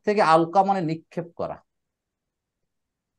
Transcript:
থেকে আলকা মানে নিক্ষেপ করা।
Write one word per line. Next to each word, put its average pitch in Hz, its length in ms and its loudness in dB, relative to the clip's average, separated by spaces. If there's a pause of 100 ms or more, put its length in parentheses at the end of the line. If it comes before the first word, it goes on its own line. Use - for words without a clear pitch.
থেকে 208 180 0
আলকা 165 420 2
মানে 196 160 -2
নিক্ষেপ 160 560 -8
করা। - 280 -10 (1500)